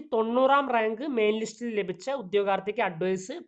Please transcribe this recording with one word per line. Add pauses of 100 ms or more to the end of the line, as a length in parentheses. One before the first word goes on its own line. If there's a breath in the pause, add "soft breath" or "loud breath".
(120)
തൊണ്ണൂറാം
റാങ്ക്
മെയിൻ
ലിസ്റ്റിൽ
ലഭിച്ച
ഉദ്യോഗാർത്ഥിക്ക്
അഡ്വൈസ് (140)